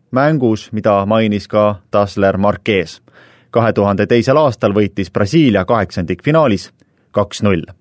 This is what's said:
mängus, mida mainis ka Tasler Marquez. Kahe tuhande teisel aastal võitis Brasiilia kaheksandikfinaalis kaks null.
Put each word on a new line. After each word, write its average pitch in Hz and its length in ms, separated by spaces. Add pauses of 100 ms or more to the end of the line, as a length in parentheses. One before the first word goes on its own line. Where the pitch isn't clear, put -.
(100)
mängus, 131 600
mida 101 340
mainis 107 420
ka 104 260 (160)
Tasler 98 460
Marquez. 101 640 (500)
Kahe 113 220
tuhande 101 340
teisel 127 340
aastal 120 320
võitis 98 400
Brasiilia 104 520
kaheksandikfinaalis 107 1080 (420)
kaks 101 300
null. 95 260 (120)